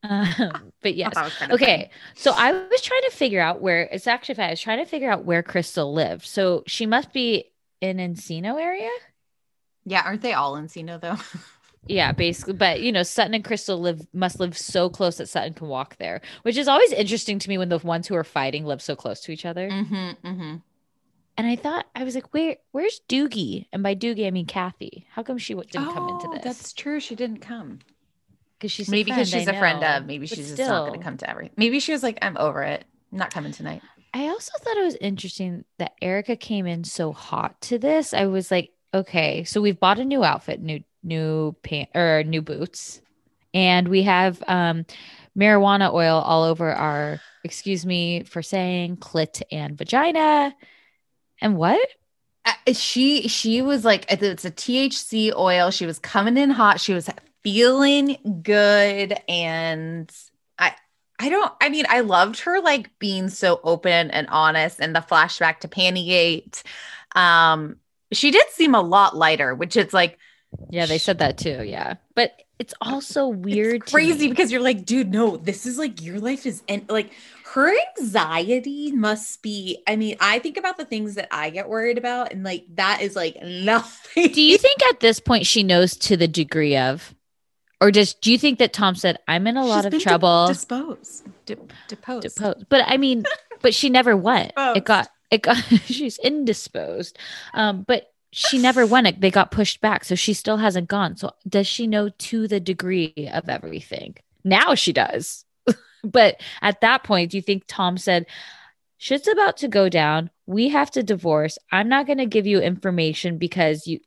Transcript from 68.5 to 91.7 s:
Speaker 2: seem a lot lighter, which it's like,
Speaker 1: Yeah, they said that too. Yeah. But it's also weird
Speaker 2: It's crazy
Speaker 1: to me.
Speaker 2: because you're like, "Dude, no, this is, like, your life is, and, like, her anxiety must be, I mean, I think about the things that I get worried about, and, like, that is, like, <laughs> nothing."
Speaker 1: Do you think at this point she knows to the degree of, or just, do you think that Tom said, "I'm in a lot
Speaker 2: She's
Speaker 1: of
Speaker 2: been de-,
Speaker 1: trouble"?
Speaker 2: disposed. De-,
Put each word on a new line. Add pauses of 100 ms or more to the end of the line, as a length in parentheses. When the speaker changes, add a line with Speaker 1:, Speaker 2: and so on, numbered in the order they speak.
Speaker 2:
seem
a
lot
lighter,
which
it's
like, (520)
Speaker 1:
Yeah,
they
said
that
too.
Yeah. (200)
But (160)
it's
also
weird
Speaker 2:
It's
crazy
Speaker 1:
to
me.
Speaker 2:
because
you're
like,
"Dude,
no,
this
is,
like,
your
life
is,
and,
like, (420)
her (260)
anxiety
must
be,
I
mean,
I
think
about
the
things
that
I
get
worried
about,
and,
like,
that
is,
like,
<laughs>
nothing."
Speaker 1:
Do
you
think
at
this
point
she
knows
to
the
degree
of, (640)
or
just,
do
you
think
that
Tom
said, (100)
"I'm
in
a
lot
Speaker 2:
She's
Speaker 1:
of
Speaker 2:
been
de-,
Speaker 1:
trouble"?
Speaker 2:
disposed. (180)
De-, (300)